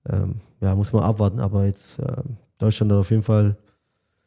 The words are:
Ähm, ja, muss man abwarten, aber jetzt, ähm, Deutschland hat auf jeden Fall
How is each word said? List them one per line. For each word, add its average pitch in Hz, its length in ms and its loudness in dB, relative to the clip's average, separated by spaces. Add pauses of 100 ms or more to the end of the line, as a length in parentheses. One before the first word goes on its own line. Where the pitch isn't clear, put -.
Ähm, 92 280 -2 (260)
ja, 95 140 0
muss 101 180 -2
man 104 100 4
abwarten, 104 360 0
aber 98 260 0
jetzt, - 340 -6
ähm, 127 380 -8 (220)
Deutschland 107 320 2
hat 101 80 4
auf 92 100 -2
jeden 110 140 2
Fall 104 340 2 (680)